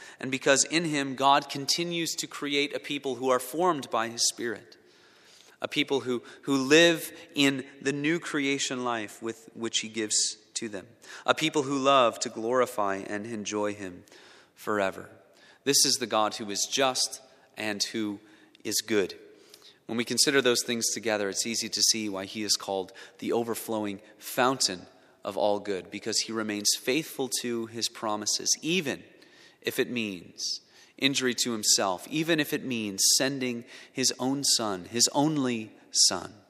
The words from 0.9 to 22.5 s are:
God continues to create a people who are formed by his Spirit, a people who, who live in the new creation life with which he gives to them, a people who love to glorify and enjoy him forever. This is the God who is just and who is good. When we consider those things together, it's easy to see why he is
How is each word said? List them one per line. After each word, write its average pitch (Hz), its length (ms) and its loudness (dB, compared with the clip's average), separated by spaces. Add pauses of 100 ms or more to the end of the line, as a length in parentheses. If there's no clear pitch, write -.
God 139 340 4
continues 170 680 -4
to - 120 -6
create 143 460 -2
a 104 60 -6
people 139 360 -4
who 127 140 0
are 127 100 6
formed 156 520 0
by 113 160 0
his 117 220 -2
Spirit, 110 480 -6 (840)
a - 80 -4
people 139 320 0
who, 120 200 -2 (200)
who 139 160 2
live 160 520 6 (260)
in 139 280 4 (180)
the 135 120 0
new 147 260 0
creation 139 640 -2
life 113 400 -4
with - 300 -8
which 113 260 -4
he 113 80 -4
gives 110 480 -2 (200)
to 120 120 -4
them, 101 180 -12 (400)
a 123 80 6
people 156 300 2
who 139 140 -2
love 131 420 6
to - 80 -4
glorify 113 680 0 (100)
and 104 180 -6
enjoy 104 480 -4
him 92 300 -12 (520)
forever. 95 540 -2 (540)
This 135 220 4
is 131 100 2
the 127 100 -2
God 107 300 2
who 107 140 -8
is 98 200 -2
just 127 520 0 (340)
and 107 260 -4
who 104 380 -2 (460)
is 107 160 -2
good. 101 320 2 (720)
When 113 120 -6
we 120 60 0
consider 139 380 4
those 123 220 4
things 117 300 -2
together, 104 360 -2
it's 95 180 -4
easy 113 220 -4
to 104 120 -2
see 110 280 2
why 95 160 -6
he 107 180 -6
is 101 140 2